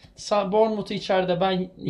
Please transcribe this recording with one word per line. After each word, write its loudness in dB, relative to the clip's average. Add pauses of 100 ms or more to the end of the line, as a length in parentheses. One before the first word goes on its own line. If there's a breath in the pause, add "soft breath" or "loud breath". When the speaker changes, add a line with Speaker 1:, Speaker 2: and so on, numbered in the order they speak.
(160 soft breath)
Speaker 1:
Sa-, -2
Bournemouth'u 2
içeride 0
ben 2
Speaker 2:
Yenebilir, -2 (200)